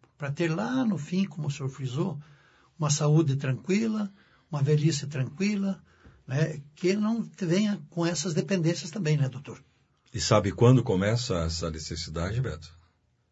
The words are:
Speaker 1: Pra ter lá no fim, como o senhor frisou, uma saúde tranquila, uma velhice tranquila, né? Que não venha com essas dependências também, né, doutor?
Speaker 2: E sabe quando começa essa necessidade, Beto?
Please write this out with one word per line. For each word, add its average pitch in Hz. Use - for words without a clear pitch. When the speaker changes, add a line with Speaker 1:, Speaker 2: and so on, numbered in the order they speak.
Speaker 1:
Pra 143
ter 170
lá 240
no 208
fim, 175
como 151
o -
senhor 139
frisou, 139
uma 151
saúde 151
tranquila, 208
uma 143
velhice 151
tranquila, 131
né? 139
Que 185
não 214
venha 196
com 170
essas 175
dependências 175
também, 156
né, 131
doutor? -
Speaker 2:
E 107
sabe 101
quando 117
começa 104
essa 82
necessidade, 82
Beto? -